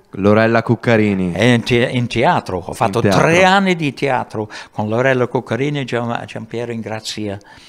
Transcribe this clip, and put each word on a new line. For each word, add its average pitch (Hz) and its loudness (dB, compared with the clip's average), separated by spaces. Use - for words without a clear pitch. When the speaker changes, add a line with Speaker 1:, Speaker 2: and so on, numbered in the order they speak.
Speaker 1:
Lorella 110 4
Cuccarini. 107 2
Speaker 2:
e 113 4
in 113 2
te-, 120 0
in 120 -2
teatro, 113 0
ho 73 -10
fatto 107 0
Speaker 1:
In 107 2
teatro. 92 4
Speaker 2:
tre 170 4
anni 185 4
di 151 -2
teatro 113 -4
con 107 -4
Lorella 123 2
Cuccarini 131 -4
e 131 -6
Gian-, 117 -4
Giampiero 117 -10
Ingrazia. 107 -8